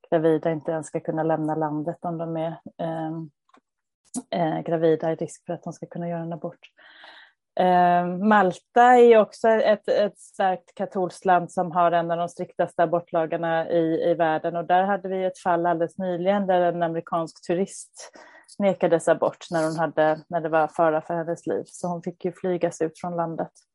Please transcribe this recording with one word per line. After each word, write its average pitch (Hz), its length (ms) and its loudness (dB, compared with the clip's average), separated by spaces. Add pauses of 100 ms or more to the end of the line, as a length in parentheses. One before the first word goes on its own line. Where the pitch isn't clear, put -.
gravida 160 420 2
inte 156 200 -6
ens 160 160 -6
ska 165 120 -8
kunna 160 240 -4
lämna 156 320 -2
landet 151 460 -4
om 170 160 -6
de 165 200 -8
är, 160 220 -8 (180)
ehm, 165 520 -8 (1000)
eh, 160 300 -2
gravida, 165 500 0
i 160 40 -4
risk - 300 -10
för 175 80 -8
att 165 100 -12
de 170 100 -12
ska - 120 -18
kunna 170 240 -10
göra 170 120 -6
en 165 120 -10
abort. 170 260 -12 (1000)
Eh, 180 480 4
Malta 190 760 2
är 247 200 8
ju 233 140 10
också 214 300 2
ett, 214 420 2
ett 208 300 0
starkt - 560 -4
katolskt 185 500 -6
land 175 260 2
som 180 200 -4
har 170 200 2
en 170 200 0
av 165 60 -2
de 175 120 -4
striktaste 175 540 -4
abortlagarna 165 840 -2
i, 165 420 0
i - 20 0
världen. 160 420 -2
Och 170 100 -6
där 180 180 2
hade 190 260 -4
vi 190 160 -4
ett 185 140 -6
fall 170 260 0
alldeles 170 320 -2
nyligen 185 500 -2
där 180 140 2
en 170 220 0
amerikansk 165 640 -6
turist - 640 -6 (480)
nekades 175 480 0
abort - 440 0
när 165 120 -2
hon 160 120 -4
hade, 156 440 0 (100)
när 170 120 -4
det 156 80 -6
var 156 180 2
fara 160 340 0
för 170 120 -8
hennes 170 340 -6
liv. 104 180 -4
Så - 220 -10
hon 175 160 -6
fick 180 220 -8
ju 180 60 -4
flygas 175 500 -4
ut 160 180 -4
från 175 160 -8
landet. 165 360 -6 (240)